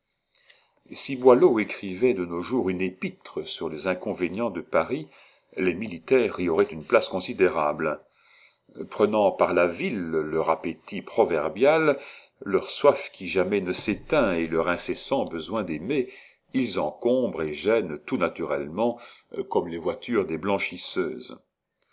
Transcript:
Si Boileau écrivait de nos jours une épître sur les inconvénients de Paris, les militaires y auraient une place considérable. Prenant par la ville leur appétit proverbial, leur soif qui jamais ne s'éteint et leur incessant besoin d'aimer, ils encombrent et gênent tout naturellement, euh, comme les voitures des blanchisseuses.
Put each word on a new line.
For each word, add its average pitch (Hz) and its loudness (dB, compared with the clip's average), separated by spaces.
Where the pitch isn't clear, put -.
Si - -4
Boileau 127 8
écrivait 104 0
de 92 -2
nos 87 -4
jours 98 0
une 90 0
épître 90 -6
sur 82 -8
les 76 -6
inconvénients 92 -4
de 85 -8
Paris, 92 -2
les 180 2
militaires 113 0
y 87 0
auraient 87 4
une 78 -10
place - 2
considérable. 80 0
Prenant 104 4
par 87 2
la 87 4
ville 120 -2
leur 80 -2
appétit 85 -6
proverbial, 117 2
leur 92 0
soif - 4
qui 95 -12
jamais 92 2
ne 90 -4
s'éteint 107 0
et 82 0
leur 80 0
incessant 90 -2
besoin 87 -6
d'aimer, 95 -4
ils 110 0
encombrent 120 0
et 78 -2
gênent 90 0
tout - -6
naturellement, 80 -2
euh, - -4
comme 87 0
les 85 -6
voitures 87 -2
des 80 -4
blanchisseuses. 90 -4